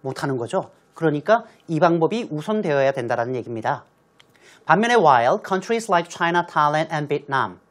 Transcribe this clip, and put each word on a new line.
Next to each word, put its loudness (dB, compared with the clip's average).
못하는 -4
거죠. -6
그러니까 0
이 -4
방법이 2
우선되어야 0
된다라는 -4
얘기입니다. -6
반면에 2
while 6
countries -4
like 0
China, 0
Thailand 0
and -4
Vietnam -4